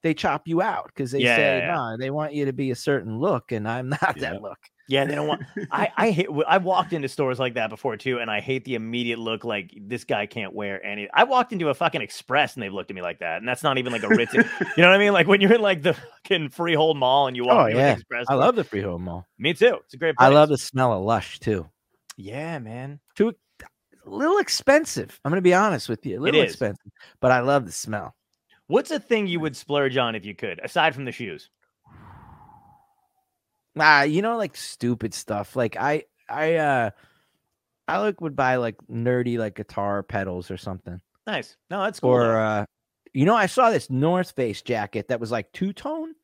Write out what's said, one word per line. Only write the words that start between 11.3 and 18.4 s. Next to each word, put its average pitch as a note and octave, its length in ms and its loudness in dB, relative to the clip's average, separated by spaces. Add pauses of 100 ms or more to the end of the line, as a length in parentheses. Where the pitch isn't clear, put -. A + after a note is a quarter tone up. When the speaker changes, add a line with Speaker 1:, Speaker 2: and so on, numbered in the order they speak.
Speaker 2:
into E3 160 -2
a C3 40 0
fucking D#3+ 280 -2
Express C3 500 -2
and B2 100 -10
they've G2 80 -6
looked F#2+ 200 -10
at G2+ 40 -8
me F#2 60 -10
like F2 200 -8
that, E2+ 180 -6
and A2 100 -8
that's B2 140 -6
not C#3 160 0
even, B2 160 -4
like, G#2+ 80 -4
a G#2 80 -6
Ritz, A#2 240 2
Speaker 3:
<laughs> - 0 -
Speaker 2:
you A#3 80 4 (340)
know F3 120 8
what F#3+ 60 8
I G3 40 4
mean? G3+ 160 4
Like, E3+ 120 4
when G3+ 140 4
you're G3 140 6
in, A3+ 80 2
like, F#3+ 180 0
the D#3 140 0
fucking - 560 -6
Freehold D#3+ 480 0
Mall C3+ 300 4
and B2+ 60 -6
you B2 120 -2
walk C#3 160 6
Speaker 1:
Oh, - 20 8
Speaker 2:
into A2+ 140 2
an C3 80 4
Speaker 1:
yeah. C3+ 80 6
Speaker 2:
Express A#2+ 340 -8
Speaker 1:
I C#3 60 2
Speaker 2:
store. B2+ 100 2